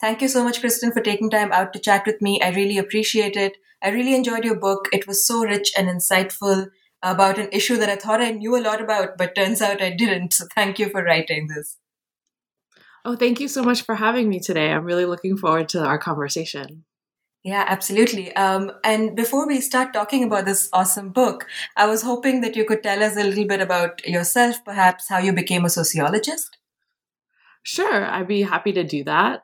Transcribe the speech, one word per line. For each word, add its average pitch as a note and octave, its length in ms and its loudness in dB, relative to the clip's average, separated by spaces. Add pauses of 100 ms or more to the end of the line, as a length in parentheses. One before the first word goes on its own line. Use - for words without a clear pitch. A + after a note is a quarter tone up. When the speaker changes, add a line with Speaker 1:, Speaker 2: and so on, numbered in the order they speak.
Speaker 1:
Thank A3+ 220 -2
you C4+ 40 2
so B3+ 160 2
much, A#3+ 160 -2
Kristen, A#3 320 0
for A#3 120 0
taking G#3+ 280 0
time G#3 220 2
out F#3+ 200 2
to F#3+ 60 -12
chat G3 260 2
with G#3+ 160 -2
me. G3+ 220 0
I F#3 80 2
really G3 280 0
appreciate G#3 580 0
it. G3 220 -2 (260)
I F#3+ 40 0
really B3 260 2
enjoyed A#3 300 0
your G#3+ 160 0
book. G3 320 0
It G3 160 -2
was G3 180 0
so A#3 160 0
rich G3+ 340 0
and F#3+ 120 2
insightful F#3+ 800 0 (340)
about F#3+ 380 4
an G3+ 100 -6
issue A3 280 0
that G#3 100 2
I G3 80 0
thought G#3+ 240 0
I A#3+ 100 0
knew A3 260 -2
a A#3+ 60 0
lot A3 180 -2
about, G#3 380 -2
but F3+ 160 -2
turns G3+ 260 0
out G3+ 220 0
I F#3 80 0
didn't. F3+ 440 0
So E3+ 200 -2
thank G3 240 0
you G#3 100 0
for G3 140 -2
writing D#3+ 460 0
this. D3+ 300 -12 (1300)
Speaker 2:
Oh, A#3+ 120 -4
thank B3 240 2
you C#4 80 -6
so C4 160 -2
much B3 180 2
for A3+ 140 -4
having A3 320 0
me F#3 100 0
today. D#3+ 320 0
I'm D#3 140 -2
really F3 200 0
looking F3 320 -2
forward D#3+ 340 0
to E3 140 -2
our D3+ 140 0
conversation. D3+ 840 -8 (580)
Speaker 1:
Yeah, G3 240 -2
absolutely. G3 680 0
Um, G3 340 2 (140)
and G#3+ 320 0
before C4+ 320 0
we C4+ 120 0
start C4 320 -2
talking B3 300 0
about G#3 220 0
this F#3+ 280 0
awesome F#3 380 0
book, A#3+ 380 2 (280)
I G#3 100 6
was A3 160 0
hoping B3 400 0
that A3 120 -4
you A3 100 0
could G#3+ 200 0
tell G3+ 180 0
us G#3 140 2
a G#3 80 0
little G3 240 0
bit G3 120 0
about F3 460 0
yourself, A#3 580 2
perhaps F#3+ 440 2
how F#3+ 100 0
you F#3+ 140 2
became F3 320 0
a E3+ 60 2
sociologist. F3 840 -2 (1080)
Speaker 2:
Sure, E4+ 400 0
I'd F#3 220 -4
be G3+ 160 0
happy F#3+ 300 0
to F3+ 100 0
do D3+ 220 -4
that. F3 400 0